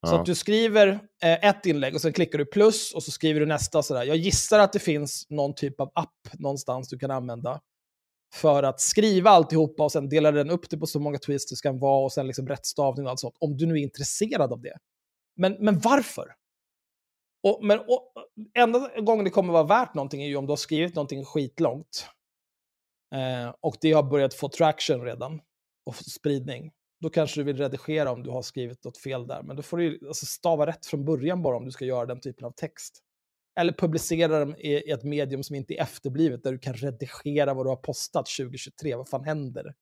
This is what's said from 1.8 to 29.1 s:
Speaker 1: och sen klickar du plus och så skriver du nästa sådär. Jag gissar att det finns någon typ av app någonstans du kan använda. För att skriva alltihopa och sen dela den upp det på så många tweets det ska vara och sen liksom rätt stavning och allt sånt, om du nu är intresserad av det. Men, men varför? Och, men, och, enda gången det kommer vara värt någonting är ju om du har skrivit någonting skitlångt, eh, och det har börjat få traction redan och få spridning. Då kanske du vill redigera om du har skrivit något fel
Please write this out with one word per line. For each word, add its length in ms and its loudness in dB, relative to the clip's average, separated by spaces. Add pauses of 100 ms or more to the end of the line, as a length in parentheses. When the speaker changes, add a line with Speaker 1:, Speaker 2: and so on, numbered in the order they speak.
Speaker 1:
och 60 -2
sen 120 0
klickar 260 0
du 80 0
plus 480 4
och 80 -6
så 80 -10
skriver 300 0
du 60 2
nästa 360 0
sådär. 220 -2
Jag 120 2
gissar 420 4
att 140 8
det 60 0
finns 520 -2
någon 240 -2
typ 260 -6
av 140 -4
app 160 -4 (280)
någonstans 500 -6
du 100 -12
kan 120 -6
använda. 500 -6 (720)
För 280 4
att 180 0
skriva 500 6
alltihopa 540 6
och 80 0
sen 160 -2
dela 220 6
den 200 2
upp 200 -2
det 80 -4
på 80 -4
så 140 -2
många 180 -4
tweets 280 -4
det 100 -12
ska 160 -2
vara 320 2
och 80 -2
sen 140 -2
liksom 220 -6
rätt 180 -6
stavning 400 -2
och 40 -4
allt 100 -6
sånt, 180 -8
om 180 -2
du 100 0
nu 80 0
är 80 0
intresserad 680 -2
av 80 -8
det. 180 -14 (580)
Men, 240 2
men 180 4
varför? 560 0 (1080)
Och, 220 2
men, 140 6
och, 340 -2 (420)
enda 460 2
gången 240 2
det 60 2
kommer 220 2
vara 120 6
värt 300 2
någonting 280 -6
är 60 -6
ju 80 -4
om 100 -4
du 60 -2
har 40 0
skrivit 380 -2
någonting 300 -6
skitlångt, 840 -4 (1040)
eh, 460 -6
och 200 -4
det 120 4
har 100 8
börjat 320 2
få 140 -8
traction 560 0
redan 360 -8 (460)
och 100 -10
få 80 -16
spridning. 680 -6 (280)
Då 100 -6
kanske 300 0
du 40 -2
vill 120 -2
redigera 560 -2
om 100 -8
du 80 -10
har 120 -8
skrivit 420 -10
något 140 -14
fel 280 -8